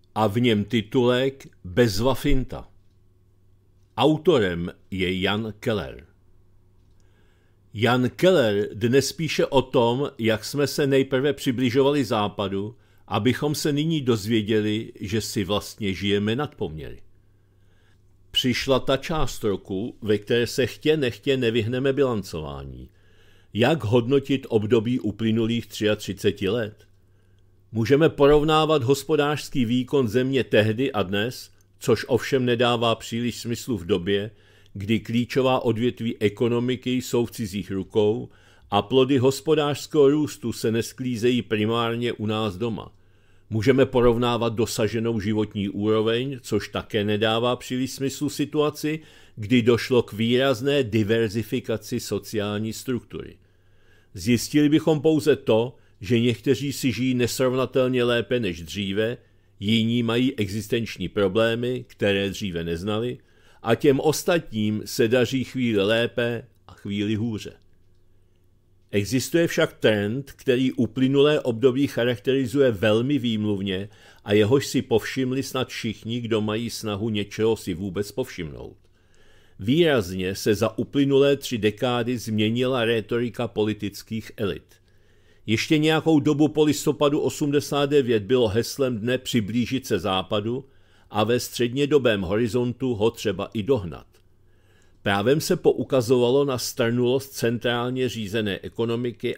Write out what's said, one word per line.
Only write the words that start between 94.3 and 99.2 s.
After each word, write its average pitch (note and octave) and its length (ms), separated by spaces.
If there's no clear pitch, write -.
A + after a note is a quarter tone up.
Právem G#2+ 360
se F3+ 160
poukazovalo B2+ 880
na C3 140
strnulost B2 720
centrálně A#2+ 760
řízené G#2 540
ekonomiky A#2 760